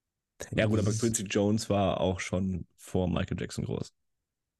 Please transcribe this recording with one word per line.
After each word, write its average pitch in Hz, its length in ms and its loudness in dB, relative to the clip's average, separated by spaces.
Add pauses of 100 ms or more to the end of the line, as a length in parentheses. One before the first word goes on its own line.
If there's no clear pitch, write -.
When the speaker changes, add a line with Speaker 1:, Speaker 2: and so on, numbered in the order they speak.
(560)
Speaker 1:
Ja, 110 100 2
Speaker 2:
Und - 20 2
Speaker 1:
gut, 107 120 2
Speaker 2:
das 101 80 2
Speaker 1:
aber 107 60 2
Speaker 2:
ist 110 40 -2
Speaker 1:
Quincy 113 260 0
Jones 104 460 2
war 101 320 2
auch 92 200 0
schon 95 460 -2 (100)
vor 92 320 0
Michael - 300 -2
Jackson - 260 -6
groß. - 280 -6 (680)